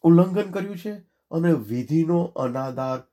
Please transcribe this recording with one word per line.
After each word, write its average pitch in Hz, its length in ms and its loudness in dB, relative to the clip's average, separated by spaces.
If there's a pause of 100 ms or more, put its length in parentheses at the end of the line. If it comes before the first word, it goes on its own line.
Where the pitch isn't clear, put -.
ઉલ્લંઘન 180 480 4
કર્યું 196 280 -8
છે 208 140 -10 (380)
અને 170 220 0
વિધિનો 151 720 0
અનાદર 131 760 -6 (100)